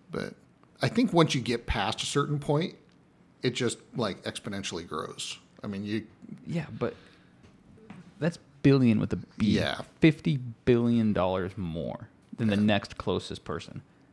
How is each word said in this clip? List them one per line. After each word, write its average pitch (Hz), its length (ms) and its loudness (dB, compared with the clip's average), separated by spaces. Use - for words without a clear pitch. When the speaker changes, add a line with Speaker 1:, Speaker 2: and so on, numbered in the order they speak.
Speaker 1:
but - 240 -6
I 131 80 0
think 240 240 0
once 165 220 4
you 135 60 0
get 117 260 -4
past 110 360 -2
a - 40 -6
certain 143 340 -2
point, 151 340 0
it 123 120 0
just, 117 240 -2
like, 104 280 -4
exponentially 98 640 -8
grows. - 520 -8
I 110 60 -8
mean, 101 160 -6
you 104 220 -4
Speaker 2:
Yeah, 156 200 -4
but - 180 -4
that's 165 200 -2
billion 127 380 6
with 101 120 -2
a - 40 -2
B. 95 300 -4
Speaker 1:
Yeah. 78 220 -2
Speaker 2:
Fifty 151 380 4
billion 117 480 4
dollars 92 440 0
more 80 520 -6
than 117 100 0
the 104 80 4
Speaker 1:
Yeah. 101 80 4
Speaker 2:
next 104 340 2
closest - 480 -4
person. - 380 -10